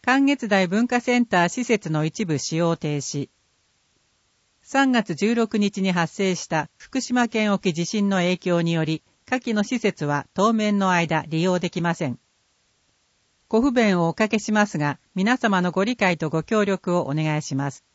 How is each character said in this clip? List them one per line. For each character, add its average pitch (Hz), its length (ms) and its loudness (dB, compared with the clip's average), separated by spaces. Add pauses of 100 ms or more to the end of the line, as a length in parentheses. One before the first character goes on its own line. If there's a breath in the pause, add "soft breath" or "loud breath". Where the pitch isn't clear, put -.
関 277 260 2
越 269 200 0
台 190 200 2
文 220 200 0
化 240 140 0
セ 247 180 2
ン 233 80 2
タ 175 160 4
ー 175 60 2
施 247 160 -6
設 208 260 0
の 156 120 0
一 160 220 -4
部 151 140 -2
使 - 180 -4
用 170 200 2
停 147 200 -4
止。 143 320 -6 (1300)
三 269 280 2
月 220 220 0
十 220 220 0
六 226 240 0
日 202 240 0
に 190 80 2
発 170 240 -2
生 190 180 0
し - 140 -8
た 151 300 -2
福 - 220 -10
島 247 280 -2
県 214 260 0
沖 190 200 0
地 165 120 -2
震 202 240 -2
の 196 80 0
影 180 220 0
響 170 240 0
に 170 100 0
よ 160 100 0
り、 156 200 -2 (240)
下 254 120 -2
記 233 140 -4
の 208 100 0
施 240 140 -2
設 175 280 -2
は 143 280 -2
当 208 180 2
面 214 280 0
の 190 100 2
間 165 380 0
利 160 160 -2
用 180 160 2
で 175 100 -4
き 185 100 -6
ま 170 140 -2
せ 151 160 -4
ん。 120 80 -6 (1300)
ご 220 120 2
不 277 100 2
便 214 280 2
を 165 100 2
お 165 60 -4
か 214 140 -2
け 220 100 -2
し 214 120 -4
ま 208 140 4
す 170 140 -6
が、 147 200 -2 (140)
皆 214 240 0
様 196 240 0
の 180 100 0
ご 190 120 0
理 240 120 -2
解 175 220 0
と 156 140 -4
ご 160 100 -2
協 214 240 0
力 185 320 -2
を 170 60 0
お 135 100 -4
願 156 240 0
い 151 60 -4
し - 100 -8
ま 139 160 -2
す。 - 260 -14